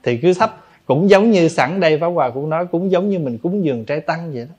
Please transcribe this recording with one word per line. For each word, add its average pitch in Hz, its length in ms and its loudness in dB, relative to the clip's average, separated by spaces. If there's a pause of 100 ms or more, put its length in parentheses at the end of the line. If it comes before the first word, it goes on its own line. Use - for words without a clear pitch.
Thì 120 140 -2
cứ 165 180 2
thắp, 220 220 -2 (300)
cũng 185 240 2
giống 196 200 6
như 175 180 4
sẵn 156 320 -2
đây 156 180 2
Pháp 170 100 -2
Hòa 156 220 0
cũng 139 200 -6
nói, 165 160 -2
cũng 175 240 -2
giống 190 180 0
như 196 100 -2
mình 127 200 -4
cúng 180 260 -4
dường 123 200 -2
trai 147 160 -4
tăng 165 340 -8
vậy 120 140 -10
đó. 170 100 -20